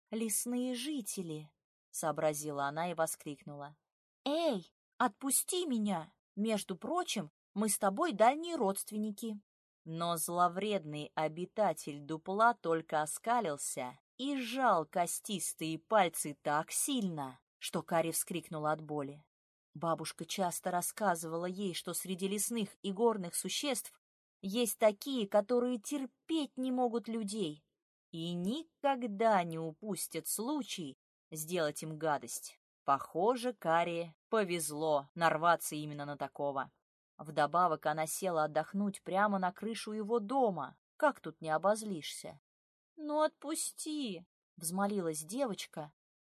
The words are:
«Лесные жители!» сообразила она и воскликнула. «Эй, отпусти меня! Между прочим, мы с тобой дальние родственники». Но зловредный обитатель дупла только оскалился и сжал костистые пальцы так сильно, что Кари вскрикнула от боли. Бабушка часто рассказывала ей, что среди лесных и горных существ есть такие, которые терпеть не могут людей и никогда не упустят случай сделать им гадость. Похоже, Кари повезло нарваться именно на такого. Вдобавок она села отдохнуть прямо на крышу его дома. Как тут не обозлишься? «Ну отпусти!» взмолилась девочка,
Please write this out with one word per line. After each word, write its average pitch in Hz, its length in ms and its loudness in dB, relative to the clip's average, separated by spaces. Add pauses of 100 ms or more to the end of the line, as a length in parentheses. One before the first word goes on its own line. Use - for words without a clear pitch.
«Лесные 240 640 -2
жители!» 196 800 -6 (400)
сообразила 151 760 0
она 160 260 -2
и - 20 -4
воскликнула. 147 800 -4 (480)
«Эй, 277 500 0 (240)
отпусти 277 680 0
меня! 208 460 0 (240)
Между 202 400 -2
прочим, 254 560 -4 (220)
мы 208 160 2
с - 80 2
тобой 220 340 2
дальние 294 440 4
родственники». 214 840 -2 (460)
Но 170 320 -2
зловредный 170 1000 0
обитатель 160 840 0
дупла 190 560 4
только 160 480 0
оскалился 151 920 -2 (200)
и 277 180 -2
сжал 233 500 2
костистые 170 920 -4
пальцы 170 640 2
так 151 300 0
сильно, 165 680 -2 (200)
что - 240 -4
Кари 165 280 2
вскрикнула 156 600 -2
от 156 100 -2
боли. 147 420 -6 (520)
Бабушка 160 500 -2
часто 185 460 -2
рассказывала 175 720 0
ей, 185 300 -2
что - 180 -6
среди 185 340 -4
лесных 208 420 -2 (120)
и 196 100 -4
горных 202 440 2
существ - 580 -4 (480)
есть 208 380 0
такие, 220 480 2
которые 247 500 2
терпеть 285 800 -4
не 254 140 -2
могут 247 360 0
людей 202 560 -4 (480)
и 170 220 -4
никогда 226 1080 2
не 165 160 -6
упустят 165 680 -6
случай 208 680 -4 (320)
сделать 156 540 -2
им 156 140 -8
гадость. 143 640 -4 (260)
Похоже, 220 680 0
Кари 170 600 0 (160)
повезло 156 880 0
нарваться 165 600 4
именно 147 300 -6
на 143 120 -6
такого. 139 540 -4 (460)
Вдобавок 151 720 2
она 156 180 2
села 160 380 0
отдохнуть 156 580 0
прямо 196 380 2
на 180 120 0
крышу 214 420 -6
его 220 260 0
дома. 202 580 0 (180)
Как 277 240 2
тут - 220 -12
не 160 80 -4
обозлишься? 185 880 0 (560)
«Ну 302 260 0
отпусти!» 294 1040 -2 (300)
взмолилась 170 680 0
девочка, 180 680 -6 (380)